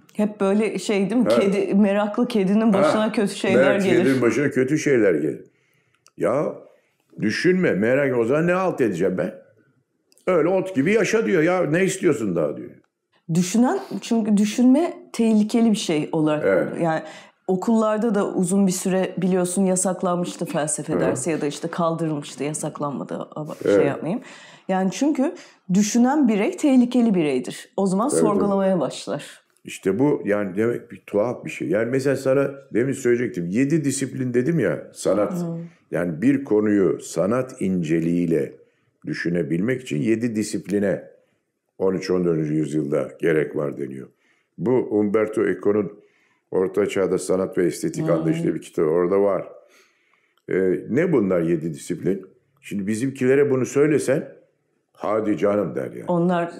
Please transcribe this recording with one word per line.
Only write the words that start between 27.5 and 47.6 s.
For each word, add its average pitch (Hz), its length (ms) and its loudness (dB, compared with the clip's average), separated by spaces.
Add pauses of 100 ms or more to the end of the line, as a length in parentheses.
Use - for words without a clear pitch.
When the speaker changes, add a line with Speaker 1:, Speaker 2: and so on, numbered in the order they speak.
Speaker 1:
O 196 80 2
zaman 196 240 0
Speaker 2:
Tabii, 160 120 0
tabii. 208 80 4
Speaker 1:
sorgulamaya 196 500 2
başlar. - 600 -8 (220)
Speaker 2:
İşte 95 360 -2
bu 147 260 2
yani 101 320 -2
demek 117 340 -2
bir 98 160 -18
tuhaf 110 380 -2
bir 80 40 -12
şey. - 200 -8
Yani 117 220 0
mesela 135 240 0
sana 135 360 0 (220)
demin 127 200 0
söyleyecektim. 120 560 0
Yedi 139 340 0
disiplin 131 500 -4
dedim 139 260 0
ya, 85 340 -2
sanat. 95 400 0
Speaker 1:
Hı. 175 120 -4 (460)
Speaker 2:
Yani 85 300 -4
bir 135 220 2
konuyu 104 560 2
sanat 120 640 -2
inceliğiyle 82 920 0 (520)
düşünebilmek 87 760 -2
için - 200 -6
yedi 110 340 0
disipline 101 680 -2 (720)
on 95 160 0
üç 90 180 -4
on 90 140 0
dördüncü 78 280 0
yüzyılda 73 560 -2 (100)
gerek 78 360 0
var 71 220 -4
deniyor. 65 300 -10 (500)
Bu 95 140 -2
Umberto 107 760 0
Eco'nun 101 520 -2 (520)
Orta 92 380 0
Çağda 92 280 0
Sanat 92 400 -2
ve 90 80 2